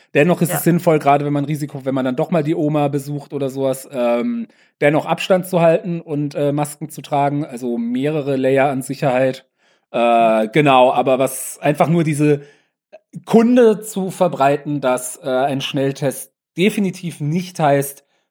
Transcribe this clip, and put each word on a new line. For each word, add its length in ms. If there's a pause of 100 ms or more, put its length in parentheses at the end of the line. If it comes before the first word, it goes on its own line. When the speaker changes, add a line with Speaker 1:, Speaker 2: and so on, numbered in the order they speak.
(140)
Speaker 1:
Dennoch 260
ist 100
Speaker 2:
Ja. 60
Speaker 1:
es 80
sinnvoll, 340
gerade 260
wenn 80
man 120
Risiko, 400
wenn 100
man 100
dann 120
doch 140
mal 120
die 120
Oma 340
besucht 460
oder 160
sowas, 420
ähm, 560 (320)
dennoch 260
Abstand 400
zu 140
halten 400
und, 340
äh, 180
Masken 360
zu 140
tragen, 420
also 340
mehrere 580
Layer 340
an 120
Sicherheit. 640 (440)
Äh, 580
genau, 440
aber 260
was 400
einfach 300
nur 160
diese 380 (840)
Kunde 540
zu 300
verbreiten, 720
dass, 420
äh, 60
ein 320
Schnelltest 720 (240)
definitiv 640
nicht 400
heißt, 440 (260)